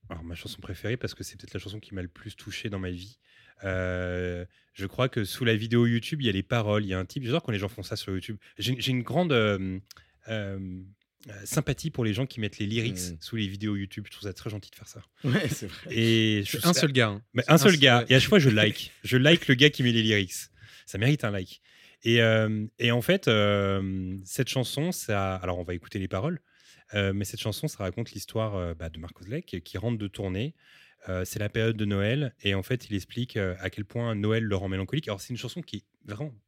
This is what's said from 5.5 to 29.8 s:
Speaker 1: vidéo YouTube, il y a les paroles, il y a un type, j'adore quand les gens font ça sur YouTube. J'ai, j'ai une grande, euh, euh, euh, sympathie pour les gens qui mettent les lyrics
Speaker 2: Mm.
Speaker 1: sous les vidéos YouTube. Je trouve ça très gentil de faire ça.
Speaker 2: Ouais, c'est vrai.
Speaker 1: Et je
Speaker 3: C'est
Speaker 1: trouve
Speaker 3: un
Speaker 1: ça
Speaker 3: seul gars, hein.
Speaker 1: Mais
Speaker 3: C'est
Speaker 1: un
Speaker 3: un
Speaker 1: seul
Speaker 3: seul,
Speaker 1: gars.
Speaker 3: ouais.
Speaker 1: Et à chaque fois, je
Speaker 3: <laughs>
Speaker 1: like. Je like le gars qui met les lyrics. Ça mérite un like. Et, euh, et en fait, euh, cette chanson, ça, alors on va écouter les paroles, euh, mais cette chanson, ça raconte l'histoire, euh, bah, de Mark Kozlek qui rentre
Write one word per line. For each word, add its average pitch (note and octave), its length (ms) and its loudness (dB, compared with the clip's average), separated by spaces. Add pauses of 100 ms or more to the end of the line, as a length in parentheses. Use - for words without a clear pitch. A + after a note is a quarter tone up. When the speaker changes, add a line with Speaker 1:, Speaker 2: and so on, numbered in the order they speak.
Speaker 1:
vidéo A#2 300 4
YouTube, A#2+ 340 0
il C3 60 0
y - 20 4
a G2+ 40 2
les F#2+ 100 0
paroles, G#2 420 0
il G2 40 -6
y F#2+ 60 -2
a F#2 40 0
un F#2+ 60 -2
type, C3+ 200 -10
j'adore C3+ 180 0
quand A#2+ 100 -6
les G#2 60 -2
gens G2 100 -4
font G2+ 140 -12
ça G#2 140 -8
sur - 160 -8
YouTube. F#2+ 240 -6 (220)
J'ai, B2 200 -2
j'ai A#2 140 -2
une B2 100 0
grande, D#3 300 0
euh, G2 460 2 (500)
euh, G2+ 300 -6 (720)
euh, G#2 40 -18 (120)
sympathie D3+ 460 -4
pour B2+ 140 -2
les G#2+ 100 0
gens B2+ 120 -4
qui - 140 -12
mettent G#2 180 -6
les G#2+ 80 -4
lyrics A2 280 -2 (180)
Speaker 2:
Mm. E2+ 80 -12
Speaker 1:
sous - 160 -14
les G#2 120 -2
vidéos G2+ 280 -4
YouTube. G2 300 -8
Je - 60 -20
trouve - 160 -12
ça F#2 40 -8
très - 180 -10
gentil G#2+ 200 -12
de - 60 -20
faire - 120 -20
ça. - 140 -20 (220)
Speaker 2:
Ouais, C#3+ 240 0
c'est - 180 -8
vrai. - 300 -10
Speaker 1:
Et A2+ 480 4
je G2+ 80 -8
Speaker 3:
C'est - 60 -4
Speaker 1:
trouve E3 120 2
Speaker 3:
un F3+ 40 4
Speaker 1:
ça - 80 0
Speaker 3:
seul D3+ 100 2
gars, B2 160 4
hein. G#2 140 -6 (120)
Speaker 1:
Mais A#2+ 80 0
Speaker 3:
C'est - 80 2
Speaker 1:
un E3 40 10
Speaker 3:
un E3 40 10
Speaker 1:
seul F#3 140 8
Speaker 3:
seul, D#3 80 4
Speaker 1:
gars. B2+ 200 10
Speaker 3:
ouais. A#2 100 -2
Speaker 1:
Et B2+ 40 8
à C3+ 60 10
chaque - 80 2
fois, G#3 100 8
je C3+ 120 8
Speaker 3:
<laughs> - 0 -
Speaker 1:
like. G#2+ 420 4 (100)
Je A#2+ 140 0
like D3+ 320 6
le C#3 60 8
gars C#3 160 8
qui C#3 120 -4
met B2 100 4
les A2+ 100 4
lyrics. G#2 320 2 (500)
Ça - 140 -10
mérite C3+ 260 2
un A2 80 0
like. F#2+ 300 -8 (420)
Et, A#2 180 6
euh, A2 440 4 (120)
et A#2+ 140 2
en A#2+ 100 0
fait, F#3+ 240 2
euh, G2 1000 2
cette B2 240 -4
chanson, C#3+ 440 -2
ça, G2 440 -2
alors F2+ 220 -4
on F2+ 60 -6
va F2+ 100 -6
écouter - 240 -8
les F#2+ 80 -4
paroles, C3 340 -4 (540)
euh, G2 180 2
mais G2+ 120 -2
cette - 160 -10
chanson, A2 260 -4
ça - 160 -8
raconte G2+ 300 -6
l'histoire, A2 420 -4
euh, F2 200 -4
bah, E2 160 -10
de D#2+ 100 -16
Mark E2+ 140 -12
Kozlek G2+ 500 -10
qui - 140 -10
rentre A#2 200 -2